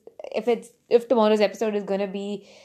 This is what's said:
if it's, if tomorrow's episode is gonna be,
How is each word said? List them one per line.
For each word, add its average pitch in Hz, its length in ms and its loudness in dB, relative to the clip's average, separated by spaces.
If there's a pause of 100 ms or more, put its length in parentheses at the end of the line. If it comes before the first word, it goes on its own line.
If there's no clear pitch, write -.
(360)
if 220 120 -2
it's, 233 220 -2 (180)
if 233 200 4
tomorrow's 214 340 4
episode 208 320 0
is 208 100 -4
gonna 196 220 -2
be, 202 420 -10 (160)